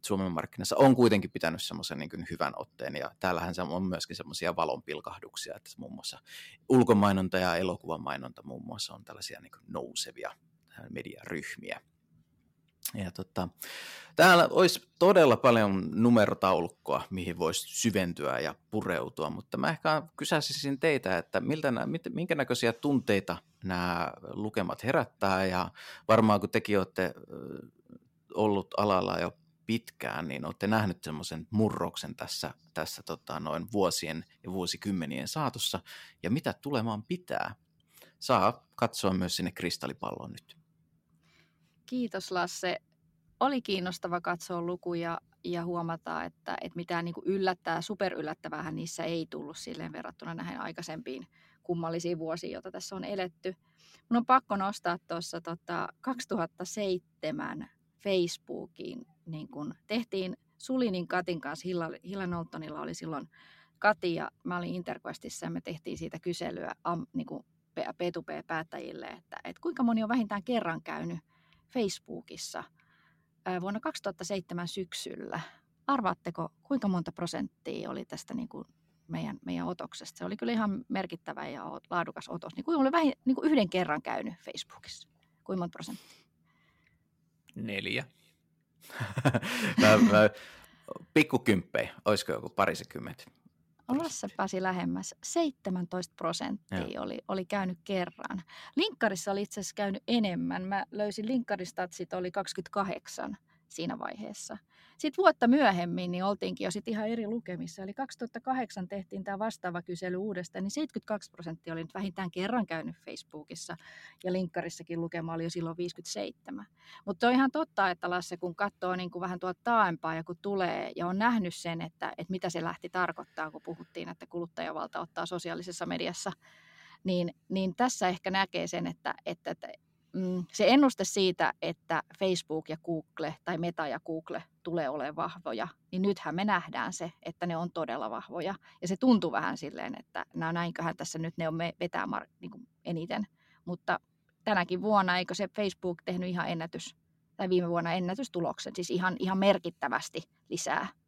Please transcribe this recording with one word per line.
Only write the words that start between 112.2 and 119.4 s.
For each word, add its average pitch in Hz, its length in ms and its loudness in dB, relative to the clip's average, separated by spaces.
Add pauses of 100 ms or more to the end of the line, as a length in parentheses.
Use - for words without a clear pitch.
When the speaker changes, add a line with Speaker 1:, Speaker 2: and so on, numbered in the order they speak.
Speaker 2:
kerran 208 340 0
käynyt 165 300 -6 (100)
Facebookissa. - 720 -12 (460)
Ja 180 100 0
linkkarissakin 170 680 -4
lukema 165 320 -4
oli 165 100 -2
jo 170 60 -2
silloin 165 280 -4
viisikymmentäseitsemän. 185 880 -8 (400)
Mut 196 180 -2
on 240 80 8
ihan 262 200 6
totta, 247 380 2
että 175 200 -2
Lasse, 180 280 -2
kun 175 180 -4
katsoo 190 400 -2
niinku 175 260 -6
vähän 180 180 -4
tuolta 180 240 -4